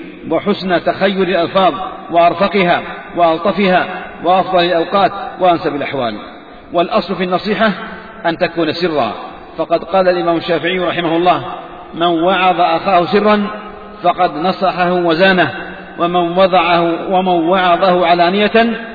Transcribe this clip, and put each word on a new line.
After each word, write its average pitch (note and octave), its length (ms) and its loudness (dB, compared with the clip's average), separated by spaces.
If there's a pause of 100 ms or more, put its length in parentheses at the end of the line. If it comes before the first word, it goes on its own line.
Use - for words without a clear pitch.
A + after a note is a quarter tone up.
(300)
وحسن F3+ 540 -2
تخيل F#3+ 380 0
الألفاظ F3 520 2 (380)
وأرفقها F3 720 2 (340)
وألطفها F3 720 2 (360)
وأفضل F3+ 420 2
الأوقات F3 460 2 (280)
وأنسب E3 360 2
الأحوال. B2 420 -4 (560)
والأصل F#3 420 0
في F3 80 -4
النصيحة F#3+ 480 0 (540)
أن E3 120 -2
تكون E3 340 -2
سرا، C#3+ 420 -2 (440)
فقد E3 260 -2
قال F#3 260 2
الإمام E3+ 280 2
الشافعي E3+ 420 -2
رحمه E3 360 -2
الله: E3+ 300 2 (480)
"من E3 140 0
وعظ F3 540 2
أخاه F3 440 2
سرا G#3 420 2 (560)
فقد E3+ 320 0
نصحه F3 580 0
وزانه، F3 580 2 (480)
ومن F3 160 0
وضعه، E3+ 960 2
ومن F3+ 360 2
وعظه F3+ 560 4
علانية G3+ 680 4 (220)